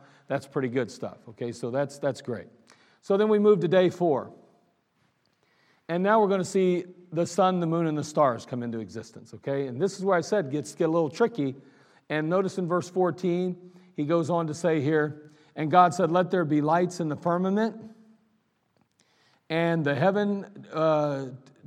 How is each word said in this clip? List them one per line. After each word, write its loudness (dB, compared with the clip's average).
That's -4
pretty -4
good -2
stuff. -12
Okay, -8
so -8
that's, -4
that's -4
great. -10
So 0
then 2
we 4
move 6
to 0
day 6
four. -2
And -2
now 4
we're 4
gonna 0
see 2
the 0
sun, 2
the 0
moon, 0
and -2
the -4
stars 2
come -8
into -6
existence, -14
okay? -6
And -8
this -2
is -8
where 2
I 2
said -2
it -12
gets, -6
get 0
a 0
little 0
tricky. -2
And -2
notice -2
in -2
verse -2
fourteen, -2
he -4
goes 0
on 0
to -6
say 0
here, -2
"And -4
God 6
said, 2
'Let 2
there 0
be 2
lights 0
in -4
the -4
firmament, 0
and 0
the 2
heaven, -2
uh, 0